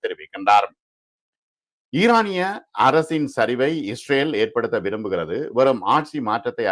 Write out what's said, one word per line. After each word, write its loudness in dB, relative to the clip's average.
தெரிவிக்கின்றார். 2
ஈரானிய 2
அரசின் 0
சரிவை 0
இஸ்ரேல் 0
ஏற்படுத்த -2
விரும்புகிறது, -4
வெறும் 2
ஆட்சி -4
மாற்றத்தை -4